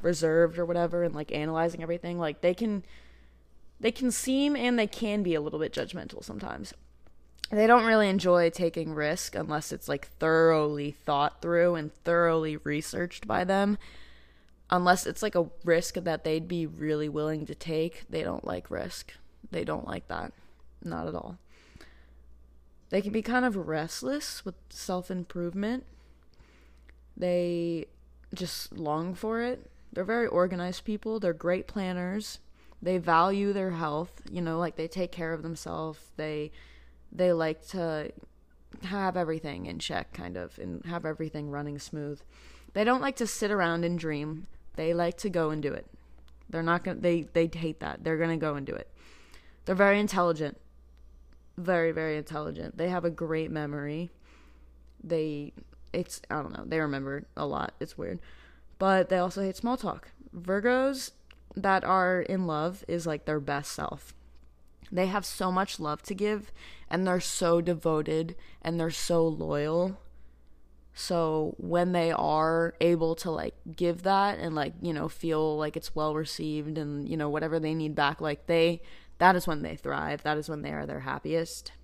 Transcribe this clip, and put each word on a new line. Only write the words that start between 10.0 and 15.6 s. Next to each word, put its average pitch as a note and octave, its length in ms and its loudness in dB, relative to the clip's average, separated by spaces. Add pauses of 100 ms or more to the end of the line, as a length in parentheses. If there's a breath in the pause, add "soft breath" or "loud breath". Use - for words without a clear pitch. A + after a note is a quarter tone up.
thoroughly D#3 720 4
thought D3 500 0
through E3+ 360 4
and D3+ 180 -6
thoroughly E3 640 2
researched E3+ 680 -4
by F#3+ 160 2
them. G3 340 4 (960 loud breath)
Unless F3+ 340 6
it's, - 160 -4
like, G#3+ 140 0
a E3+ 160 2 (120)